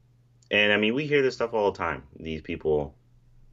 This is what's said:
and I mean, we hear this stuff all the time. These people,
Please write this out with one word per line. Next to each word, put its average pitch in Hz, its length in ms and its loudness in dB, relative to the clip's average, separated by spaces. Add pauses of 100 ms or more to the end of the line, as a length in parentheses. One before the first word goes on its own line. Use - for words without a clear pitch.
(500)
and 104 220 4
I 104 40 4
mean, 107 180 2
we 147 120 -4
hear 143 160 2
this 127 120 2
stuff 117 200 -4
all 101 180 2
the - 60 -10
time. 78 240 -4 (160)
These 80 240 -8
people, 76 520 -2 (580)